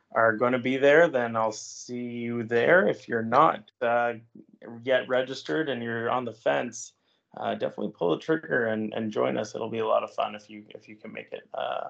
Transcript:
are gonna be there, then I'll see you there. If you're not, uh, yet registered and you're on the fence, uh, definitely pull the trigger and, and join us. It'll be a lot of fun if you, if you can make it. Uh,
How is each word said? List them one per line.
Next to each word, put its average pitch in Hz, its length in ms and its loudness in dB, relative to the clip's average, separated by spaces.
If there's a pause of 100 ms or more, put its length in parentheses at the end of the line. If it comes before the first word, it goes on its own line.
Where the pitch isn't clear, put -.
(160)
are 113 200 6
gonna 123 240 2
be 127 180 0
there, 143 300 8
then 120 280 -2
I'll 110 160 0
see - 540 -10 (200)
you 120 180 -4
there. 131 440 4
If - 200 -4
you're 113 160 -2
not, 139 480 2 (100)
uh, 120 320 2 (680)
yet 123 240 2
registered 131 600 -2
and 120 120 -4
you're 117 280 -2
on 123 160 0
the 113 80 -8
fence, 131 600 -4 (440)
uh, 107 180 -4
definitely 107 420 -6
pull 170 140 0
the - 100 -2
trigger 135 460 -2
and, 107 260 -2
and 110 180 -4
join 123 260 0
us. 110 180 -6
It'll 110 140 -6
be 113 100 -4
a 110 80 -2
lot 110 160 2
of 107 100 -10
fun 107 220 -4
if 104 140 -18
you, 107 200 -16
if - 180 -20
you 110 80 -20
can 110 160 -16
make 110 200 -14
it. - 220 -14
Uh, - 360 -6